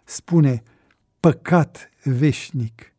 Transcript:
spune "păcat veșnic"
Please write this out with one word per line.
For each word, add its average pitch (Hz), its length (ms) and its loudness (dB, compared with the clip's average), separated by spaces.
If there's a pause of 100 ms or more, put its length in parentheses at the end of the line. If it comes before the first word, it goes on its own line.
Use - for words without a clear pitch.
spune 147 600 0 (560)
"păcat - 720 -2 (140)
veșnic" 131 960 -4